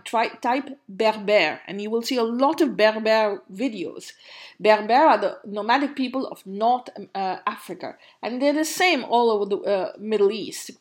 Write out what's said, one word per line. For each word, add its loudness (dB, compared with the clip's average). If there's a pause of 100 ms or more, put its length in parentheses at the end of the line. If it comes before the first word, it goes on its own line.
try, 0
type -4 (100)
Berber, 2
and -8
you -8
will -2
see -4
a 0
lot 0
of 0
Berber 2 (100)
videos. -6 (480)
Berber 4
are 6
the -2
nomadic -2
people -4
of -16
North, 0
um, -14
uh, -4
Africa, -10 (260)
and -6
they're 4
the 0
same 2
all 2
over 0
the, -2
uh, -2
Middle 2
East. -8 (100)